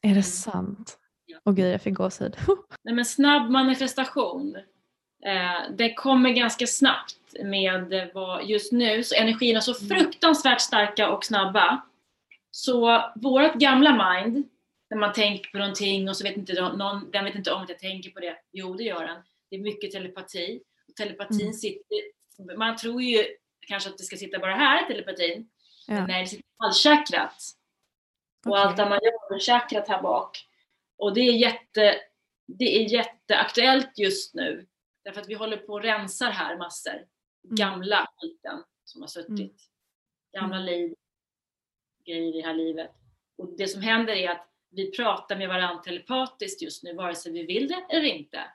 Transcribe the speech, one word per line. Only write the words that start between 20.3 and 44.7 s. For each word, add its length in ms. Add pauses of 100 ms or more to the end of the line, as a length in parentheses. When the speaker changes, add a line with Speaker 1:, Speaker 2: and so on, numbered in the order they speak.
Speaker 3:
Och 80
telepatin 440
Speaker 1:
Mm. 120
Speaker 3:
sitter, 1080
man 180
tror 260
ju 220 (420)
kanske 240
att 80
det 60
ska 120
sitta 220
bara 160
här, 320
telepatin. 640 (380)
Speaker 1:
Ja. 80
Speaker 3:
Men 120
nej, 160
det 60
sitter 140
i 40 (120)
halschakrat. 760 (1120)
Och 60
Speaker 1:
Okej. 100
Speaker 3:
allt 140
det 120
man 140
gör 300
med 100
chakrat 460
här 140
bak. 440 (520)
Och 160
det 60
är 120
jätte-, 680 (500)
det 280
är 160
jätteaktuellt 1080
just 360
nu. 320 (380)
Därför 160
att 80
vi 60
håller 220
på 160
och 100
rensar 480
här 280
massor. 340
Speaker 1:
Mm. 140 (500)
Speaker 3:
Gamla 500 (100)
skiten 460 (220)
som 160
har 80
suttit. 200 (120)
Speaker 1:
Mm. 100 (840)
Speaker 3:
Gamla 220
Speaker 1:
Mm. 100
Speaker 3:
liv, 280 (1120)
grejer 220
i 140
det 40
här 80
livet. 360 (480)
Och 100 (100)
det 100
som 140
händer 340
är 140
att 160 (240)